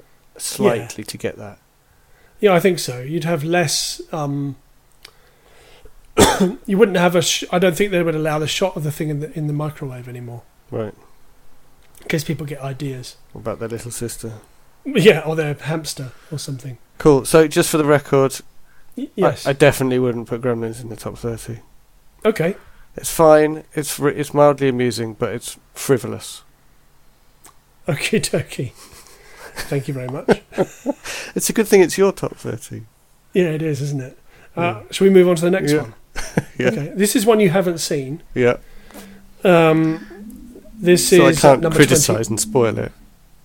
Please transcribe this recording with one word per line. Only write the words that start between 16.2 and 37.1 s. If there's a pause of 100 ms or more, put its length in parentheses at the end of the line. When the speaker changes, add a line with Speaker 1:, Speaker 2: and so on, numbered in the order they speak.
Speaker 1:
or
something. (200)
Speaker 2:
Cool.
So,
just
for
the
record, (560)
Speaker 1:
Y-,
Speaker 2:
I,
Speaker 1:
yes.
Speaker 2:
I
definitely
wouldn't
put
Gremlins
in
the
top
thirty. (640)
Speaker 1:
Okay. (400)
Speaker 2:
It's
fine. (100)
It's
ri-,
it's
mildly
amusing,
but
it's (160)
frivolous. (1400)
Speaker 1:
Okie
dokie. (1000)
Thank
you
very
much. (140)
Speaker 2:
<laughs> (400)
It's
a
good
thing
it's
your
top
thirty. (500)
Speaker 1:
Yeah,
it
is,
isn't
it? (400)
Uh,
Speaker 2:
Yeah. (100)
Speaker 1:
shall
we
move
on
to
the
next
Speaker 2:
Yeah.
Speaker 1:
one? (320)
Speaker 2:
<laughs>
Yeah.
Speaker 1:
Okay.
This